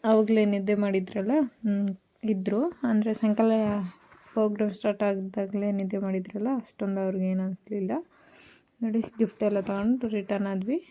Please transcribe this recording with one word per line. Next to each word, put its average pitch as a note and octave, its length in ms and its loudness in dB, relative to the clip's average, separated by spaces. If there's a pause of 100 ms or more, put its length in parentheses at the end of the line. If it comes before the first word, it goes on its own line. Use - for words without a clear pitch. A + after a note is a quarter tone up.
ಆವಾಗ್ಲೇ A3 400 6 (100)
ನಿದ್ದೆ G3+ 300 0
ಮಾಡಿದ್ರಲ್ಲ, G3 480 0 (320)
ಹ್ಮ್, G3+ 260 0 (340)
ಇದ್ರು. G3+ 380 0 (200)
ಅಂದ್ರೆ A3 320 2
ಸಾಯಂಕಾಲ A3 380 2 (800)
ಪ್ರೋಗ್ರಾಮ್ G#3+ 460 0
ಸ್ಟಾರ್ಟ್ G#3 240 -2
ಆಗಿದ್ದಾಗಲೇ G3 720 -2
ನಿದ್ದೆ G3 260 -2
ಮಾಡಿದ್ರಲ್ಲ, G3 580 -2
ಅಷ್ಟೊಂದು G3 440 -4
ಅವ್ರಿಗೆ F#3+ 320 0
ಏನು F#3+ 160 0
ಅನ್ಸ್ಲಿಲ್ಲ. G3 440 -6 (920)
ನೋಡಿ, A3+ 180 0 (180)
ಗಿಫ್ಟ್ A3 300 0
ಎಲ್ಲ G3+ 120 2
ತಗೊಂಡು G#3+ 480 -2
ರಿಟರ್ನ್ G3+ 380 -2
ಆದ್ವಿ. G3 320 -2 (120)